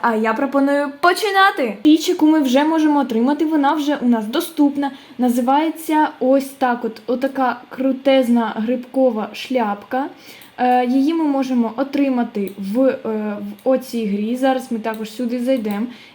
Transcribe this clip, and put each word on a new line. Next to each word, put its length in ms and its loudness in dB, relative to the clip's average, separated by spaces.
а 120 2
я 200 0
пропоную 640 0
починати! 840 2
Річ, 240 6
яку 180 2
ми 140 4
вже 240 2
можемо 360 2
отримати, 440 0
вона 300 2
вже 220 -2
у 120 -2
нас 180 2
доступна. 640 0
Називається 920 0
ось 240 2
так: 400 -2
от, 220 -8
отака 600 -2
крутезна 880 2
грибкова 760 -2
шляпка. 760 -4
Е, 280 2
її 280 2
ми 100 0
можемо 520 0
отримати 840 -2
в, 220 -2
е, 180 2
в 280 -8
оцій 380 -2
грі. 300 -2
Зараз 360 -2
ми 60 -4
також 320 -6
сюди 300 -4
зайдемо. 460 -2